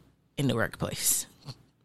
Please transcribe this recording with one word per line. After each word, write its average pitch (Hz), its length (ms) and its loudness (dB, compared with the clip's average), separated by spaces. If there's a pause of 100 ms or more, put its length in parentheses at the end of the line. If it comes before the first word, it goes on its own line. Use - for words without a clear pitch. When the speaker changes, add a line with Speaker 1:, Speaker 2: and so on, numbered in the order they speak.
(380)
Speaker 1:
in 139 100 2
the 123 80 2
workplace. - 760 0
Speaker 2:
<laughs> - 40 -20 (500)